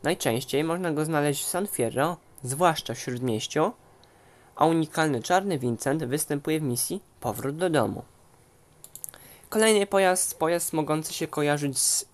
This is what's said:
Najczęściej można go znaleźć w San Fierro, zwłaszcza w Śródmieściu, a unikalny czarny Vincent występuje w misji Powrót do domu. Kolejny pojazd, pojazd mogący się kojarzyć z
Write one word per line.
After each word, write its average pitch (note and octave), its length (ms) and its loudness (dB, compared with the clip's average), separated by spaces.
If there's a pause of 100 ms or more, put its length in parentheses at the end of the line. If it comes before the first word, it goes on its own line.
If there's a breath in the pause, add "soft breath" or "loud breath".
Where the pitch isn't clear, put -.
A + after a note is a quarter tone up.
Najczęściej C#3+ 600 0
można E3+ 280 -2
go D3+ 120 0
znaleźć D3 400 0
w - 40 -6
San F#3+ 180 -2
Fierro, C3+ 500 0 (260)
zwłaszcza D3 520 0
w - 40 -10
Śródmieściu, B2+ 760 -2 (840 soft breath)
a D3+ 100 4
unikalny D#3 560 2
czarny F#3 360 2
Vincent C3 460 -2
występuje D3 560 -2
w - 20 -4
misji C3+ 400 -2 (180)
Powrót B2+ 360 -4
do F3+ 140 0
domu. B2 320 2 (1500 loud breath)
Kolejny G#3+ 380 4
pojazd, F#3 520 2
pojazd E3+ 340 0
mogący D#3 420 -2
się D#3+ 120 -4
kojarzyć D3 520 0
z - 360 0